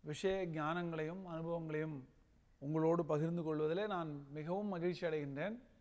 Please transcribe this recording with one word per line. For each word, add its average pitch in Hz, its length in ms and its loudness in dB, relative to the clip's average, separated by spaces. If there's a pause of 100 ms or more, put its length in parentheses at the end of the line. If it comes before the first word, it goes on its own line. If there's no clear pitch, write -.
(100)
விஷய 185 240 2 (220)
ஞானங்களையும் 165 640 -2 (120)
அனுபவங்களையும் 160 640 -2 (680)
உங்களோடு 160 360 4 (100)
பகிர்ந்து 165 340 2
கொள்வதிலே 156 480 2
நான் 165 160 -2 (260)
மிகவும் 190 380 -2
மகிழ்ச்சி 175 340 0
அடைகின்றேன். 156 480 -2 (240)